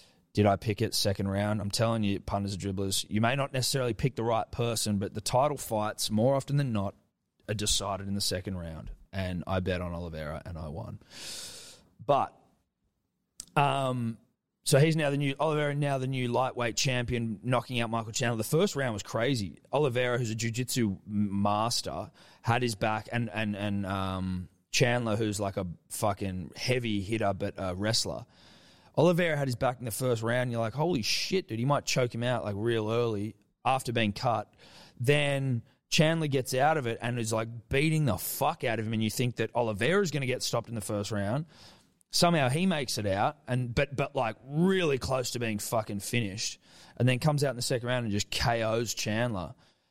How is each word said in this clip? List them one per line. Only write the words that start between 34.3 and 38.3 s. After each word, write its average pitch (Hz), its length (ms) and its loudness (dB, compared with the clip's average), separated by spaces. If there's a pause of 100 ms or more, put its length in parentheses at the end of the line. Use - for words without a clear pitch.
Then 135 600 2 (280)
Chandler 160 380 4
gets 131 260 0
out 147 240 4
of 131 100 -2
it 113 140 -2
and 120 160 -2
is, 113 140 -2
like, 113 160 0 (220)
beating 156 360 2
the 98 120 2
fuck - 460 -2